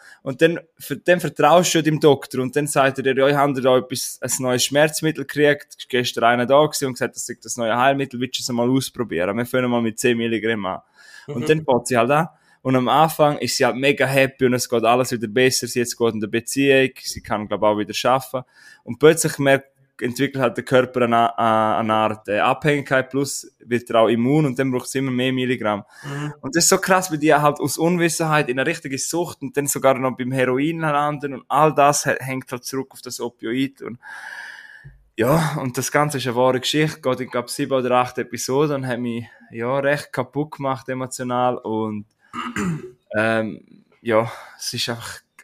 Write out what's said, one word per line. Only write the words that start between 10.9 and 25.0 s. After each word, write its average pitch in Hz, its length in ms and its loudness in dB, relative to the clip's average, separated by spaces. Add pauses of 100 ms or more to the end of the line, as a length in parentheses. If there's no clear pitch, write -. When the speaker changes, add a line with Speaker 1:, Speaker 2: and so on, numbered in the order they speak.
Speaker 1:
Und 143 180 -6
Speaker 2:
Mhm. - 20 -6
Speaker 1:
dann 156 180 2
fängt 123 240 0
sie 127 100 0
halt 117 140 2
an. 156 160 2 (360)
Und 131 120 0
am 127 140 0
Anfang 147 480 2
ist - 180 -4
sie 131 100 2
halt 117 120 0
mega 139 280 2
happy 131 400 2
und 123 100 2
es 123 120 -4
geht 117 160 0
alles 123 300 2
wieder 113 160 -6
besser. 127 380 2
Sie 117 120 -4
jetzt 117 160 -4
geht 117 180 0
in 110 60 -6
der 107 80 -4
Beziehung, 135 600 2 (120)
sie - 200 -10
kann, 107 260 -6
glaub, 104 160 -2
auch 107 140 2
wieder 104 160 -6 (180)
arbeiten. 127 340 -2 (380)
Und 117 160 -10
plötzlich 160 400 4
merkt, 139 300 2 (320)
entwickelt 135 400 -4
halt 120 160 0
der 120 80 -6
Körper 127 380 2
eine, 117 340 2
eine, 110 400 2
eine 110 160 0
Art, 107 340 0
äh, 101 120 0
Abhängigkeit, 131 720 0
plus - 500 -6
wird 117 300 -4
er 113 120 4
auch 107 80 6
immun 127 360 2
und 127 140 -2
dann 135 100 -2
braucht 123 200 -6
sie - 80 -6
immer 135 140 -2